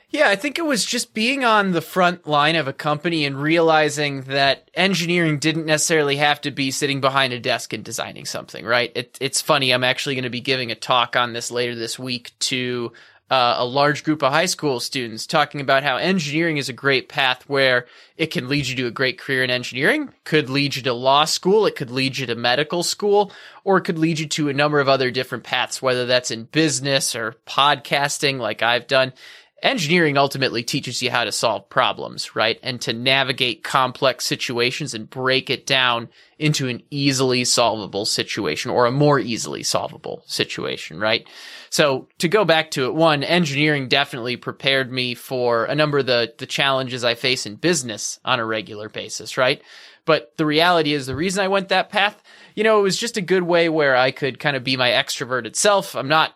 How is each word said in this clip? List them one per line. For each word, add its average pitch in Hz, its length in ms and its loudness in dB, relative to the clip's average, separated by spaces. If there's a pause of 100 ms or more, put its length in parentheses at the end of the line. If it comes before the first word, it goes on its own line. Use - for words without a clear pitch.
Yeah, 285 180 4
I 208 80 4
think 294 240 -4
it 330 60 -2
was 254 180 0
just - 300 -4
being 254 320 0
on 208 260 4
the 165 80 2
front 175 480 0
line 151 300 4
of 139 100 0
a 135 60 -4
company 156 500 -2
and 139 180 -2
realizing 151 800 2
that 139 500 0
engineering 170 680 2
didn't 156 260 0
necessarily 151 520 2
have 147 240 2
to 143 100 -4
be 135 180 -2
sitting 139 300 -2
behind 135 320 2
a 123 80 -6
desk 110 320 -4
and 107 100 -6
designing - 440 -10
something, - 400 -10
right? 120 280 0
It, - 280 -8
it's 135 200 -2
funny, 139 300 2
I'm 127 140 2
actually 131 300 -2
gonna 127 140 -4
be 120 120 -8
giving 127 280 -2
a 110 60 -6
talk 123 400 0
on 120 160 0
this 117 180 -8
later 120 260 -2
this 113 220 -8
week 127 420 -8
to, 123 520 -4 (380)
uh, 123 300 4
a 123 60 0
large 143 380 0
group 151 180 -2
of 135 120 2
high 170 140 2
school 139 340 -2
students, 117 440 -6
talking 147 360 0
about 135 220 2
how 135 120 0
engineering 160 640 0
is 135 100 -4
a 131 60 -6
great 135 340 0
path 135 400 -2
where 131 380 2 (320)
it 160 140 -2
can 127 180 -4
lead 143 180 0
you 131 80 -6
to 123 120 -2
a 113 40 -6
great 127 260 -2
career 131 280 -2
in 123 40 0
engineering, 143 600 -2 (160)
could 151 240 2
lead 139 260 -2
you 131 60 -6
to 127 100 -2
law 131 320 4
school, 190 420 2
it 156 120 0
could 127 120 -8
lead 131 280 -2
you 131 80 -4
to 117 100 -2
medical 139 480 0
school, 202 480 2 (320)
or 190 140 4
it 180 80 0
could 175 120 -2
lead 160 220 2
you 156 80 -4
to 147 220 -2
a 139 40 0
number 147 280 2
of 135 80 2
other 131 200 4
different 127 360 -6
paths, 123 360 -4
whether 123 240 0
that's 123 260 0
in 117 120 -8
business 135 720 0
or 113 220 -8 (100)
podcasting 143 920 0
like 110 220 -4
I've 120 260 2
done. 131 260 2 (500)
Engineering 170 540 2
ultimately 135 460 0
teaches 127 400 -6
you 120 80 -2
how 120 120 0
to 104 80 -6
solve 107 380 -2
problems, 92 640 -2
right? 113 280 0
And 123 180 -8
to 120 120 -4
navigate 127 720 -2
complex 131 600 0
situations 123 720 -4
and 110 120 -12
break 131 440 -2
it - 160 -6
down 123 420 2 (300)
into 147 280 0
an 117 220 -6
easily 131 560 0
solvable 110 600 0
situation 92 640 -4
or 120 160 4
a 120 40 0
more 143 280 4
easily 95 420 -6
solvable - 640 -6
situation, - 760 -6
right? 110 280 0 (420)
So 139 380 2 (100)
to 180 100 0
go 202 160 4
back 160 280 2
to 135 140 -2
it, 117 100 -2
one, 156 260 4
engineering 147 680 0
definitely 127 480 0
prepared 131 560 -2
me 127 220 -4
for 120 520 -2
a 135 100 -2
number 147 240 0
of 123 80 0
the, 120 320 0
the 127 80 -10
challenges 131 560 -2
I 117 100 2
face 127 320 -2
in 104 120 -12
business 131 680 -4
on 123 140 0
a 113 80 -4
regular 107 420 -6
basis, - 480 -12
right? 135 240 2 (440)
But - 320 0
the 160 100 2
reality 156 460 4
is 139 120 -2
the 127 100 -6
reason 190 280 -2
I 190 60 0
went 196 200 -2
that 185 220 0
path, 202 280 0 (360)
you 214 80 0
know, 220 160 6
it 202 40 4
was 190 140 0
just 233 200 -6
a 208 40 -2
good 180 220 2
way 170 260 4
where 147 260 4
I 127 140 6
could 135 300 -4
kind 143 160 -2
of 127 80 -6
be 131 120 -2
my 127 140 2
extroverted 120 640 -2
self. 196 400 2
I'm 127 120 -4
not 156 280 2